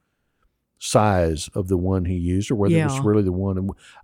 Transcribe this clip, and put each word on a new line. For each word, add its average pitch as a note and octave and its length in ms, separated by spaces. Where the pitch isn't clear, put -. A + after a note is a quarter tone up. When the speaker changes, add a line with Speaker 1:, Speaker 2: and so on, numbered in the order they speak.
Speaker 1:
size F#2 760
of F#2+ 140
the F#2 100
one F#2 280
he F2+ 100
used F2+ 340
or C3 60
whether G2 200
it - 80
was C3+ 120
Speaker 2:
Yeah. C3+ 80
Speaker 1:
really G#2 200
the F#2 80
one. F#2+ 260
And F#2+ 100
w-, - 180